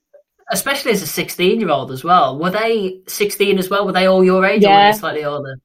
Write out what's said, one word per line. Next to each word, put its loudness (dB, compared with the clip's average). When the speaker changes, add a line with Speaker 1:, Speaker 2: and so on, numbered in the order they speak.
Speaker 1:
Especially -4
as -2
a -10
sixteen-year-old -2
as -12
well. 2
Were -2
they -4
sixteen -2
as -4
well? -2
Were -4
they 2
all 4
your 2
age, 2
or 6
were 6
Speaker 2:
Yeah. 6
Speaker 1:
they -2
slightly -6
older? -8